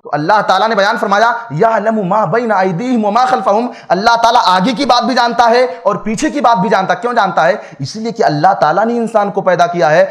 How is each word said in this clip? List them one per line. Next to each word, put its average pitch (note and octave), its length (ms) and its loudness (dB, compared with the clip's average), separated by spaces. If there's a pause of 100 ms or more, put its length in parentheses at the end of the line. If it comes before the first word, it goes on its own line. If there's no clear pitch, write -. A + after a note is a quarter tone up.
तो - 80 -20
अल्लाह E3 320 0
ताला G3+ 240 0
ने A3+ 80 -2
बयान G3+ 240 0
फरमाया, G#3+ 300 0 (260)
"यालमु A3 500 0
मा G#3 220 -2
बैना A3 300 -2
अयदीहिम G#3 500 -2
व G3+ 40 -2
मा A#3+ 160 0
खल्फहुम।" A#3 420 0 (220)
अल्लाह A3 280 2
ताला A#3 300 4
आगे F#3 240 2
की C#4 140 -2
बात A#3 180 2
भी B3 100 -2
जानता A#3+ 320 2
है B3 200 4 (120)
और G3 200 -2
पीछे A3+ 320 -4
की C#4+ 100 -6
बात A#3 180 2
भी G3 100 0
जानता। F#3+ 280 0
क्यों A#3+ 180 -4
जानता F#3 280 0
है? F#3 180 0 (200)
इसलिए A3 320 -8
कि F#3+ 120 -2
अल्लाह D3+ 320 2
ताला E3+ 280 0
ने A#3+ 120 -2
इंसान G#3+ 340 -2
को - 120 -4
पैदा F3 260 2
किया E3+ 200 0
है F3 220 4